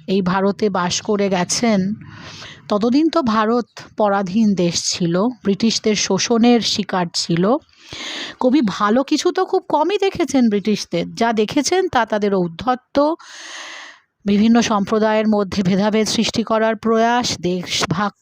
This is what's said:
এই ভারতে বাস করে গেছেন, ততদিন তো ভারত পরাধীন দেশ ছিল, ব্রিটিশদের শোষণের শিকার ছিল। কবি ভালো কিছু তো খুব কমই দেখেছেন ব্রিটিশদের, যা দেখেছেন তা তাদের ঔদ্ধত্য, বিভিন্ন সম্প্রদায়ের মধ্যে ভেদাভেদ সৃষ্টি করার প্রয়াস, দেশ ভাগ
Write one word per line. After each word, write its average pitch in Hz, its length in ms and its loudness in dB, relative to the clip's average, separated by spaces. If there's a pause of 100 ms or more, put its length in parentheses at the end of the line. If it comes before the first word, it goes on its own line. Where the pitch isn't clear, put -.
এই 190 140 2
ভারতে 196 480 0
বাস 180 320 -2
করে 202 280 0
গেছেন, 196 640 0 (760)
ততদিন 240 400 2
তো 330 120 2
ভারত 226 440 0 (320)
পরাধীন 202 580 2
দেশ 175 380 0
ছিল, 175 300 0 (200)
ব্রিটিশদের 214 520 0
শোষণের 233 640 2
শিকার 185 520 -2
ছিল। 185 440 0 (840)
কবি 254 280 4
ভালো 208 360 2
কিছু 311 280 0
তো 370 140 0
খুব 381 240 -2
কমই 320 280 0
দেখেছেন 285 520 2
ব্রিটিশদের, 185 680 -2
যা 233 180 0
দেখেছেন 294 540 0
তা 233 180 2
তাদের 208 300 0
ঔদ্ধত্য, 247 800 0 (1080)
বিভিন্ন 220 360 4
সম্প্রদায়ের 214 680 0
মধ্যে 208 360 0
ভেদাভেদ 202 440 2
সৃষ্টি 220 360 -2
করার 220 320 0
প্রয়াস, 226 680 0
দেশ 180 480 -4
ভাগ 196 220 -4 (100)